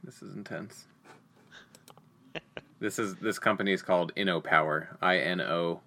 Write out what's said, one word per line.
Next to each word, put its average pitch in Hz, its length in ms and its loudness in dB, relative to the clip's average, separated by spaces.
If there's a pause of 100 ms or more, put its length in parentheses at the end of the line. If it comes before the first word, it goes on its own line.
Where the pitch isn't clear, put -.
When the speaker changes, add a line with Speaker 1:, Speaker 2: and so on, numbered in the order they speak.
Speaker 1:
this - 200 -18
is 98 120 -14
intense. 101 520 -12 (1500)
Speaker 2:
<laughs> 160 60 -12 (400)
Speaker 1:
This 104 180 -4
is, 101 180 -4
this 107 220 -2
company 101 360 2
is 92 80 0
called 87 320 2
InnoPower, 80 880 2
I 92 160 6
N 87 240 0
O 85 440 0